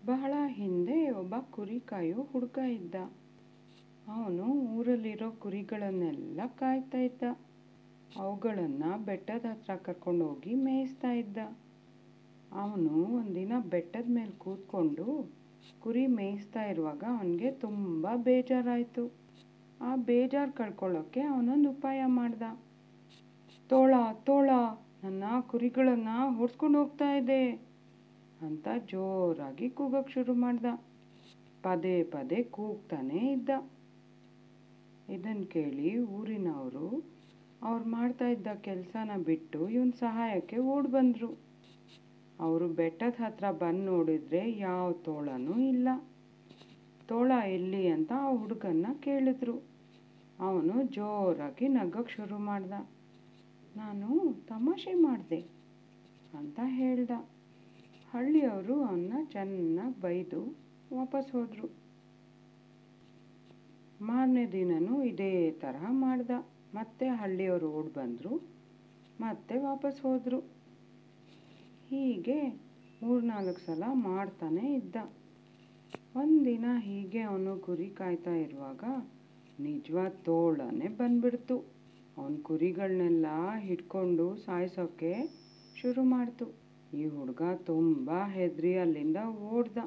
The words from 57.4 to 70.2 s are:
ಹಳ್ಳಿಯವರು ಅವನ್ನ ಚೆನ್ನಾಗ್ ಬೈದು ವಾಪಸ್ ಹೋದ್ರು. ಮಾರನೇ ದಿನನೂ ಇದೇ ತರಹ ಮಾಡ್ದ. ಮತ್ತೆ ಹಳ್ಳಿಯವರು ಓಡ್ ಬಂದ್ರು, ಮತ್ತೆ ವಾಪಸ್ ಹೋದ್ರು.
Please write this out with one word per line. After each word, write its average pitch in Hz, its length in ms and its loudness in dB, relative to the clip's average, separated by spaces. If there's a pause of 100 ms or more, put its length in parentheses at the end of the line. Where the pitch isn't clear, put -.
ಹಳ್ಳಿಯವರು 254 760 2
ಅವನ್ನ 185 300 0 (100)
ಚೆನ್ನಾಗ್ 196 800 -2
ಬೈದು 180 380 -2 (540)
ವಾಪಸ್ 269 380 -4
ಹೋದ್ರು. 220 360 -4 (2250)
ಮಾರನೇ 247 440 4
ದಿನನೂ 185 580 2
ಇದೇ 185 480 2
ತರಹ 143 400 -8
ಮಾಡ್ದ. 254 400 2 (420)
ಮತ್ತೆ 226 340 -4
ಹಳ್ಳಿಯವರು 185 640 0
ಓಡ್ 156 220 -6
ಬಂದ್ರು, 131 400 -6 (840)
ಮತ್ತೆ 226 380 -4
ವಾಪಸ್ 277 440 -2
ಹೋದ್ರು. 254 380 0 (1500)